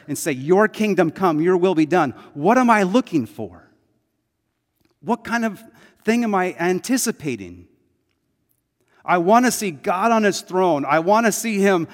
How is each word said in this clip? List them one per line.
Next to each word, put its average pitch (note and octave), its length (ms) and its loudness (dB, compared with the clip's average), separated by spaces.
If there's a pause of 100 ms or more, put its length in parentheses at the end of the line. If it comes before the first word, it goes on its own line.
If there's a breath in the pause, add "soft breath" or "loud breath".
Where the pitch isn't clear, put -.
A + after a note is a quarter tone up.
and C#3+ 100 -6
say, E3+ 140 -6
"Your E3 360 2
kingdom F#3+ 440 0
come, E3 300 0
your F3+ 160 2
will F3+ 180 2
be D#3 100 2
done," D3+ 260 0 (220 loud breath)
what F3+ 240 2
am B3 140 2
I G#3+ 120 4
looking F3+ 440 -2
for? F#2 420 -16 (1300)
What F3+ 240 -6
kind A3+ 220 -4
of G#3 180 -8 (400 soft breath)
thing A#3 200 0
am G#3+ 100 -2
I F#3 240 -2
anticipating? D3+ 1120 -4 (1400 soft breath)
I F3 140 2
wanna A3+ 320 4
see G#3 180 -6
God F#3 420 -2
on A3 120 2
his G3 180 0
throne. E3+ 440 0
I D3 140 2
wanna G#3 320 2
see G#3+ 280 -4
him F#3+ 340 2